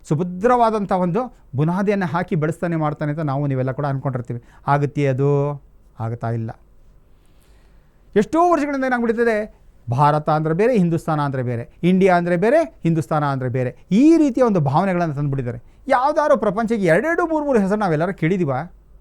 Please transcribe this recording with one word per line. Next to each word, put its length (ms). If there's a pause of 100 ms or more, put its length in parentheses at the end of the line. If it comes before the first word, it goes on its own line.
ಸುಭದ್ರವಾದಂಥ 840
ಒಂದು 460 (180)
ಬುನಾದಿಯನ್ನ 500
ಹಾಕಿ 300
ಬೆಳೆಸ್ತಾನೆ, 400
ಮಾಡ್ತಾನೆ 360
ಅಂತ 100
ನಾವು 260
ನೀವೆಲ್ಲ 240
ಕೂಡ 140
ಅನ್ಕೊಂಡಿರ್ತೀವಿ. 580 (240)
ಆಗತ್ತೆ 400
ಅದು? 560 (360)
ಆಗ್ತಾ 300
ಇಲ್ಲ. 220 (1600)
ಎಷ್ಟೋ 360
ವರ್ಷಗಳಿಂದ 320
ಏನಾಗ್ಬಿಟ್ಟಿದೆ, 720 (360)
ಭಾರತ 380
ಅಂದ್ರೆ 240
ಬೇರೆ, 240
ಹಿಂದೂಸ್ತಾನ 440
ಅಂದ್ರೆ 220
ಬೇರೆ, 260 (140)
ಇಂಡಿಯಾ 340
ಅಂದ್ರೆ 200
ಬೇರೆ, 460
ಹಿಂದೂಸ್ತಾನ 420
ಅಂದ್ರೆ 240
ಬೇರೆ, 260 (160)
ಈ 260
ರೀತಿಯ 260
ಒಂದು 160
ಭಾವನೆಗಳನ್ನ 540
ತಂದ್ಬಿಟ್ಟಿದ್ದಾರೆ. 500 (240)
ಯಾವ್ದಾದ್ರು 500
ಪ್ರಪಂಚಕ್ಕೆ 480
ಎರಡೆರಡು 400
ಮೂರು 200
ಮೂರು 140
ಹೆಸರು 200
ನಾವೆಲ್ಲರೂ 340
ಕೇಳಿದೀವ? 380 (500)